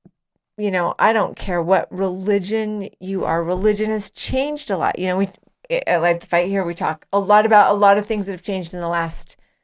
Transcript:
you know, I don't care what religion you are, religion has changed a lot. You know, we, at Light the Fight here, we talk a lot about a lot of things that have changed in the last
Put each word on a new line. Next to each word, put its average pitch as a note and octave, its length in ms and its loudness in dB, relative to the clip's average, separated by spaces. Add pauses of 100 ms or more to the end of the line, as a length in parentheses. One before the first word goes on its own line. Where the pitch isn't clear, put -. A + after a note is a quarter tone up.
(580)
you G#3 140 -2
know, F3 260 0
I A3 160 4
don't G#3 240 0
care F3 240 -2
what E3+ 340 2
religion G3 920 -2 (100)
you F#3+ 260 -4
are, E3 180 0
religion G3+ 480 0
has G#3+ 180 -4
changed D4 600 -4
a F#3 60 -2
lot. - 200 -2
You F#3 100 -4
know, F#3 100 0
we, G3 100 0 (420)
at E3 320 0
Light E3+ 200 2
the - 60 -18
Fight F3 200 0
here, G3 180 -2
we F3 80 -4
talk D#3+ 400 -6
a G3+ 60 2
lot G#3 260 4
about G#3 260 6
a G#3 60 2
lot G3+ 220 6
of G3+ 60 -4
things G#3 200 -4
that G3 60 -8
have F3+ 100 -10
changed F#3 320 -6
in F3+ 80 -8
the E3+ 80 -4
last E3 480 -6 (260)